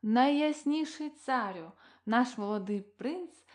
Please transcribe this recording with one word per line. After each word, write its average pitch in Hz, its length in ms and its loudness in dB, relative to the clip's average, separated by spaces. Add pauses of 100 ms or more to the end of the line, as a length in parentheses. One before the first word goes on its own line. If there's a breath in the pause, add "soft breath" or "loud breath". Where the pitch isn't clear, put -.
«Найясніший 294 1080 2
царю, 196 600 -6 (340 loud breath)
наш 240 320 2
молодий 202 420 -2
принц 320 500 -8 (240 soft breath)